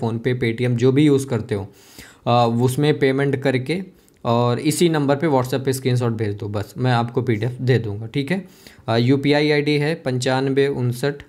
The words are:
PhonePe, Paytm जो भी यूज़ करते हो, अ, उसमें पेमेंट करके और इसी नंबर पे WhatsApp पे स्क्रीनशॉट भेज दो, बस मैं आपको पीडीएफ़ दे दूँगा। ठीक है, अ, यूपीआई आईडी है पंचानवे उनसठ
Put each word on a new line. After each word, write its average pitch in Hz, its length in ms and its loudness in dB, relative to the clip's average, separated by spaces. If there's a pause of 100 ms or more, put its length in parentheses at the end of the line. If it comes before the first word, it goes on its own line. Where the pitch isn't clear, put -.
PhonePe, 117 420 -2
Paytm 120 260 -2
जो 123 240 2
भी 143 120 4
यूज़ 135 220 4
करते 110 280 -4
हो, 95 140 -4 (580)
अ, 117 360 2
उसमें 147 360 2
पेमेंट 135 380 2
करके 131 460 -2 (420)
और 120 340 2
इसी 151 300 2
नंबर 143 280 2
पे 151 100 -2
WhatsApp 131 380 0
पे 135 80 0
स्क्रीनशॉट 123 400 0
भेज 104 240 -4
दो, 104 120 -10
बस 104 300 -8
मैं 127 140 0
आपको 120 300 0
पीडीएफ़ 120 380 -2
दे 127 180 2
दूँगा। 107 280 -6
ठीक 139 240 -4
है, 185 140 -4 (440)
अ, 113 80 0
यूपीआई 139 540 2
आईडी 147 280 2
है 147 160 -2
पंचानवे 135 760 0
उनसठ 131 460 -2 (140)